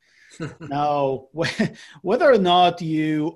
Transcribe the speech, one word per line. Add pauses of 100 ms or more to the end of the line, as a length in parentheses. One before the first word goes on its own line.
(380)
<laughs>
Now, (100)
wh-, (280)
whether
or
not
you